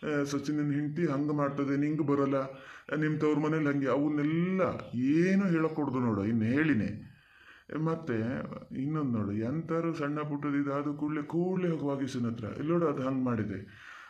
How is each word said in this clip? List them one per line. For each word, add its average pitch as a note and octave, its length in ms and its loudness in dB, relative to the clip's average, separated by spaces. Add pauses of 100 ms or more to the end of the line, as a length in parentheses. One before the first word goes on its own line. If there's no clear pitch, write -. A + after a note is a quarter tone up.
ಏ, D3 180 0
ಸಚಿನನ್ D3 480 0
ಹೆಂಡ್ತಿ D3 320 0
ಹಂಗೆ D3 280 0
ಮಾಡ್ತದೆ, C#3 440 0
ನಿಂಗೆ D3+ 260 0
ಬರಲ್ಲ, C#3 320 4 (580)
ಏ, D3+ 80 0
ನಿಮ್ D3+ 180 0
ತವ್ರ D3+ 200 4
ಮನೇಲಿ D#3 280 2
ಹಂಗೆ", C#3+ 200 2
ಅವನ್ನೆಲ್ಲ D3+ 760 2 (380)
ಏನು F3 460 4
ಹೇಳಕ್ D#3+ 300 2
ಕೊಡ್ದು C#3 240 0
ನೋಡು. G#2+ 260 2
ಇನ್ನು A2 200 2
ಹೇಳಿನೇ. B2 640 2 (680)
ಮತ್ತೆ D#3+ 340 -2 (680)
ಇನ್ನೊಂದು C#3+ 340 0
ನೋಡು, G2+ 140 0
ಎಂತಾರು D#3+ 600 -2
ಸಣ್ಣ D3 260 -4
ಪುಟ್ಟದ್ದು D3 380 -2
ಇದಾದ C#3+ 380 -2
ಕೂಡ್ಲೆ, D3+ 260 -2
ಕೂಡ್ಲೆ F3+ 480 0
ಹೋಗಿ D3 160 -2
ವಾಗೀಶನ್ C3 400 -2
ಹತ್ರ, A2+ 200 -4
"ಇಲ್ಲಿ C#3 260 -4
ನೋಡು, E3+ 160 2
ಅದು B2+ 140 0
ಹಂಗೆ C3 220 0
ಮಾಡಿದೆ, G#2+ 360 0 (500)